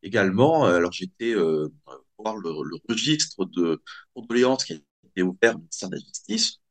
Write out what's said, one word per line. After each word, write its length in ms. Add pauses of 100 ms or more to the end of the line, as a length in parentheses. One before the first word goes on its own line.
également. 640
Euh, 80
alors 160
j'étais, 420
euh, 360 (480)
voir 180
le, 140
le 260 (140)
registre 560
de 360 (340)
condoléances 500
qui 80
a 40 (280)
été 160
ouvert 340
au 40
ministère 280
de 80
la 60
Justice 580 (120)